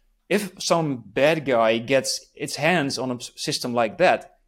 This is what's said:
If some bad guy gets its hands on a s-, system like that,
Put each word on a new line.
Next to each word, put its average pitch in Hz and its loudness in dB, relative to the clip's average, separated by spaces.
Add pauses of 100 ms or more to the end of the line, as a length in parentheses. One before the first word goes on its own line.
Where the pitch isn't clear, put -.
(280)
If 196 -2 (100)
some 151 0
bad 139 0
guy 117 2
gets 123 -2
its - -10
hands 143 0
on 127 -4
a 123 -4
s-, - -14
system 131 -4
like 113 0
that, 147 2